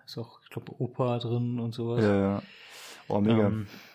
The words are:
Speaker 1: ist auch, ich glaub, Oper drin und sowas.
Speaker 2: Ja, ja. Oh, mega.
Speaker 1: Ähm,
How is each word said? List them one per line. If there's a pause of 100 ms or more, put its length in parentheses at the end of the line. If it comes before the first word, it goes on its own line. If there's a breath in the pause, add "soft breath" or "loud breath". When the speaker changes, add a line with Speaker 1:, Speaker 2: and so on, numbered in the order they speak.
Speaker 1:
ist
auch,
ich
glaub, (100)
Oper
drin
und
sowas.
Speaker 2:
Ja,
ja. (680 loud breath)
Oh,
mega.
Speaker 1:
Ähm, (280 loud breath)